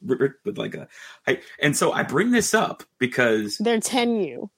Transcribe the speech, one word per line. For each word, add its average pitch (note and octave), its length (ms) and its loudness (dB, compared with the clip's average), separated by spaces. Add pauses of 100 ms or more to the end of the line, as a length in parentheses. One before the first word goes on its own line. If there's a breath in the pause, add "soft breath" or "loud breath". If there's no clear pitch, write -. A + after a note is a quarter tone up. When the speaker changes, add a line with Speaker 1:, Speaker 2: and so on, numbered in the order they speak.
Speaker 1:
with, C3+ 320 0 (100)
with, - 140 -6
like, - 180 -8
a, - 120 -14 (400 loud breath)
I, C3 120 0 (220 loud breath)
and D3 160 2
so E3 160 2
I - 100 0
bring G3 280 0
this A#3 220 2
up - 300 0 (140)
because A2+ 600 2
Speaker 2:
they're A3+ 220 0
ten A#3+ 420 0
U, D3 360 -6